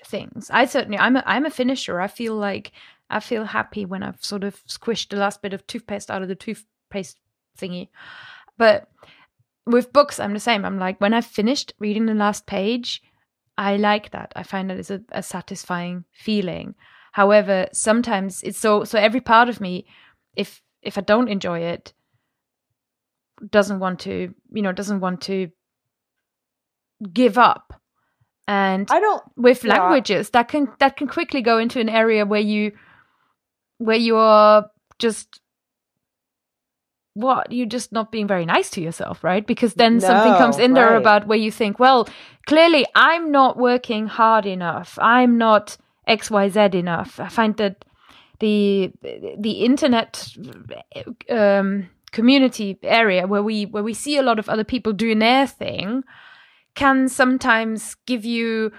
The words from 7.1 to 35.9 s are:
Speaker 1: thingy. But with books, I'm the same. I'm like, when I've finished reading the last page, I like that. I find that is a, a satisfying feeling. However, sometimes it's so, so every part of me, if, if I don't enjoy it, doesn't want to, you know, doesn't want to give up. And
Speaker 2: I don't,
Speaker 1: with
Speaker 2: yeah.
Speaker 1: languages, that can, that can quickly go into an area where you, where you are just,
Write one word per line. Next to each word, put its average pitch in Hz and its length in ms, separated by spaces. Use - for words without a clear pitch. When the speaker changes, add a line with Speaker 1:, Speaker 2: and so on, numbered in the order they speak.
Speaker 1:
thingy. 180 300
But 226 300
with 247 280
books, 285 260
I'm 208 140
the 208 80
same. 214 240
I'm 196 140
like, 185 220
when 208 140
I've 226 120
finished - 520
reading 214 280
the 220 80
last 208 320
page, 214 560
I 202 200
like 208 340
that. - 240
I - 80
find 190 280
that 185 80
is 180 120
a, 196 120
a - 100
satisfying 180 880
feeling. - 600
However, 196 600
sometimes 220 680
it's 196 160
so, 208 240
so 214 160
every 220 220
part 240 280
of 214 120
me, 180 260
if, - 260
if - 160
I - 20
don't 220 280
enjoy 180 320
it, 170 320
doesn't 202 280
want 185 220
to, 185 340
you 220 100
know, 190 100
doesn't 196 280
want 180 220
to 190 280
give 240 260
up. - 420
And 196 420
Speaker 2:
I 294 80
don't, 392 240
Speaker 1:
with 247 260
Speaker 2:
yeah. 202 160
Speaker 1:
languages, 196 520
that 247 180
can, 294 300
that 269 180
can 294 100
quickly 302 340
go 226 180
into 240 220
an 220 80
area 220 380
where 208 140
you, 208 320
where 220 180
you 226 200
are 214 540
just, - 420